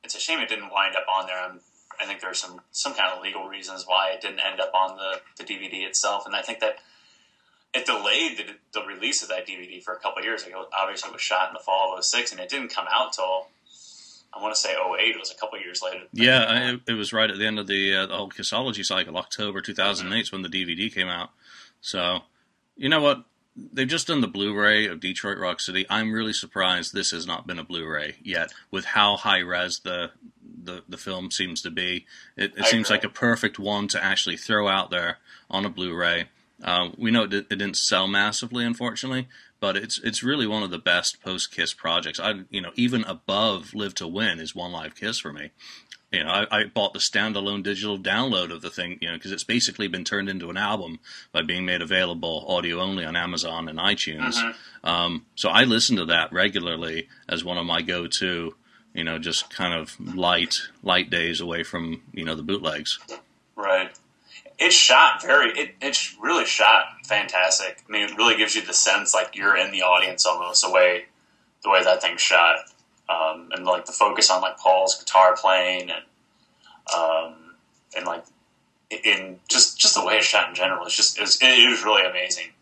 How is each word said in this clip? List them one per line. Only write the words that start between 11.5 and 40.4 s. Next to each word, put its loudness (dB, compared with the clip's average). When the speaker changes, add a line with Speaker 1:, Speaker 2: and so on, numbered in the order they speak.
Speaker 1:
the -12
fall 0
of -8
oh -4
six, -2
and -14
it -10
didn't -6
come -6
out 0
till, -2
I -14
wanna -4
say, 0
oh -2
eight 2
was -10
a -12
couple -8
of -10
years -8
later. -8
Speaker 2:
Yeah, 6
I, 0
it 0
was -6
right 2
at -4
the 0
end -2
of -6
the, 2
uh, 2
the -6
whole -8
Kissology -6
cycle. -4
October -6
two -10
thousand -2
eight 0
is -6
when -8
the -8
D -4
V -6
D -4
came -2
out. -6
So, -2
you -4
know 4
what? 2
They've -6
just -4
done 0
the 2
Blu-ray 2
of -8
Detroit -6
Rock -4
City. -4
I'm -2
really -4
surprised -2
this -2
has -8
not -8
been -8
a -12
Blu-ray -8
yet, -4
with -6
how 2
high 2
res -4
the, -8
the, -14
the -14
film -10
seems -4
to -8
be. -4
It, -4
it -4
Speaker 1:
I 4
Speaker 2:
seems 2
Speaker 1:
agree. 2
Speaker 2:
like -2
a -6
perfect 0
one -2
to -2
actually 0
throw 0
out 0
there -2
on -2
a -4
Blu-ray. -2
Uh, 0
we 0
know 4
it, -4
di-, -2
it -6
didn't -4
sell 2
massively, -2
unfortunately, -4
but 0
it's, -4
it's -4
really 0